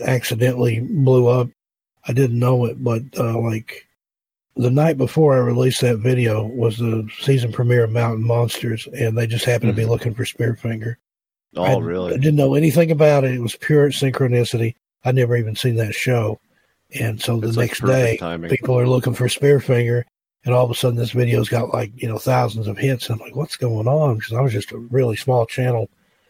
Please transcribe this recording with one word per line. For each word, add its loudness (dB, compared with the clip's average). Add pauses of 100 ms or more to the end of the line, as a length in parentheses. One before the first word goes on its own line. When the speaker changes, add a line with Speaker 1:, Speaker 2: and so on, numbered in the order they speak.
Speaker 1:
accidentally 0
blew 4
up. 2 (600)
I -4
didn't 2
know 2
it, -8
but, -2 (140)
uh, -2
like, -6 (680)
the 0
night 4
before 4
I 4
released 2
that 2
video 0
was -2
the -2 (120)
season 2
premiere 2
of -2
Mountain -2
Monsters, -2
and -2
they 0
just -4
happened 2
to -2
be 0
Speaker 2:
Mm-hmm. 0
Speaker 1:
looking -2
for -6
Spearfinger. -4 (580)
Speaker 2:
Oh, -4
Speaker 1:
I, 2
Speaker 2:
really? -4
Speaker 1:
I -2
didn't 2
know 4
anything 4
about 4
it. -2
It -4
was -6
pure 4
synchronicity. 0 (300)
I'd 0
never 2
even -2
seen 0
that -2
show. -2 (580)
And -4
so -2
the -2
Speaker 2:
It's, 0
like, 0
Speaker 1:
next -8
Speaker 2:
perfect 2
Speaker 1:
day, 0
Speaker 2:
timing. -8
Speaker 1:
people 0
are 2
looking 0
for -2
Spearfinger, 2 (420)
and 0
all 4
of 0
a -4
sudden 0
this -4
video's 0
got, -2
like, -8
you -6
know, -6
thousands -2
of -6
hits. -4
I'm -4
like, -16
"What's -8
going -4
on?" 0
'Cause -10
I -2
was 0
just -6
a -12
really -2
small 0
channel -2 (420)